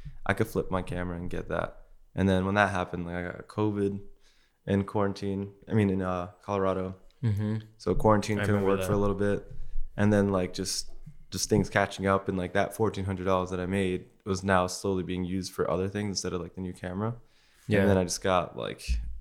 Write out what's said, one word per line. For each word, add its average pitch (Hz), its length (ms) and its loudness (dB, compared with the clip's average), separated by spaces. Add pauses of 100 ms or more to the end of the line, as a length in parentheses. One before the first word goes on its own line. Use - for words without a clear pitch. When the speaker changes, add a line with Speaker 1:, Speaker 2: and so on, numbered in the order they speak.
(260)
Speaker 1:
I - 80 4
could 107 120 2
flip - 240 -2
my 92 120 0
camera 90 340 -6
and 87 140 -6
get 85 180 -6
that." 85 280 -4 (380)
And 95 140 4
then 92 160 4
when 98 120 0
that 101 140 6
happened, 90 360 -4
like, 87 80 -6
I 87 80 -4
got - 260 -10
covid 101 520 -2 (680)
in 98 180 2
quarantine. 98 680 -2 (180)
I - 40 -4
mean, 104 140 6
in, 95 140 0
uh, 90 260 -2 (140)
Colorado. 95 540 0 (280)
Speaker 2:
Mm-hmm. 107 320 0 (220)
Speaker 1:
So 95 160 0
quarantine 107 440 4
Speaker 2:
I 104 40 0
Speaker 1:
couldn't 104 140 4
Speaker 2:
remember 98 200 4
Speaker 1:
work 95 100 -2
for 104 60 2
a 104 40 4
Speaker 2:
that. 101 40 2
Speaker 1:
little 101 160 2
bit. 101 340 0 (460)
And 104 160 4
then, 101 200 6
like, 92 200 0
just, - 380 -4 (400)
just - 180 -4
things 101 220 4
catching 95 360 0
up 98 220 2
and, 95 80 0
like, 90 160 -4
that - 240 0
fourteen 98 300 0
hundred 92 180 -4
dollars 92 260 2
that 92 100 -4
I 90 60 -2
made 92 380 0 (220)
was 95 180 -2
now 92 220 4
slowly 95 360 -2
being 90 220 -4
used 92 280 -4
for - 180 -2
other 92 180 0
things 104 220 -4
instead 90 240 -6
of, 87 80 -4
like, 87 120 -12
the 92 60 -10
new 90 140 -6
camera. 98 400 -4 (540)
Speaker 2:
Yeah. 104 120 4
Speaker 1:
And 98 80 4
then 95 80 6
I 92 80 4
just 87 180 -4
got, 92 360 0
like, 52 280 -8 (340)